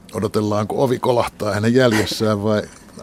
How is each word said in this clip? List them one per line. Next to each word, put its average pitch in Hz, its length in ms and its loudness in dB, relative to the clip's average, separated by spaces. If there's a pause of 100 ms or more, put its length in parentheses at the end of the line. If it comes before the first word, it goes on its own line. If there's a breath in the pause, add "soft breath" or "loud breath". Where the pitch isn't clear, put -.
(140)
Odotellaanko 104 720 -2
ovi 123 160 0
kolahtaa 110 540 -2
hänen 107 200 0
jäljessään 107 680 2
vai 107 180 0 (420)